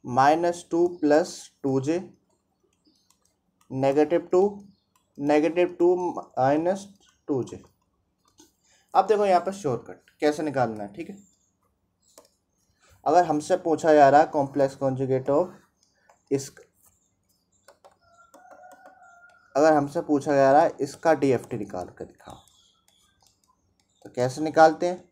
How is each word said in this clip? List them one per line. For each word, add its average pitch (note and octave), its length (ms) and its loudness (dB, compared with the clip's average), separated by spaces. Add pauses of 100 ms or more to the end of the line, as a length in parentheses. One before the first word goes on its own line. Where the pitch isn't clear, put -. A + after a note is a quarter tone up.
माइनस D#3 640 0
टू E3+ 160 0
प्लस D#3+ 640 -2 (120)
टू C3+ 180 -2
जे, E3 280 -4 (1600)
नेगेटिव D3 600 0
टू, G3+ 340 0 (540)
नेगेटिव D#3+ 600 0
टू F3 160 2 (160)
माइनस D#3 760 -4 (400)
टू C3 160 -4
जे। - 200 -14 (1300)
अब F#3+ 120 2
देखो G#3 180 0
यहाँ F3+ 160 2
पर F#3+ 120 -8
शॉर्टकट - 560 -10 (100)
कैसे D3+ 240 -2
निकालना A#2 400 -4
है, G2+ 100 -14
ठीक E3+ 160 -16
है। G3 80 -18 (1900)
अगर E3 180 4
हमसे D#3+ 340 -2
पूछा D#3 360 0
जा C#3+ 160 8
रहा D3 120 6
है D#3+ 100 0
complex C#3 460 -2
conjugate C3 520 -4
of D#3+ 180 0 (840)
इस, C3+ 200 -4 (3000)
अगर D#3 180 6
हमसे C#3+ 280 0
पूछा C#3+ 340 -2
जा C3+ 160 6
रहा D3 100 6
है E3+ 200 0
इसका D#3+ 320 -2
डीएफ़टी C3+ 440 -2
निकाल F2+ 280 -10
कर - 200 -18
दिखाओ, - 300 -20 (1700)
तो G2+ 60 -20
कैसे B2+ 320 -4
निकालते D#3+ 440 4
हैं F3+ 260 -6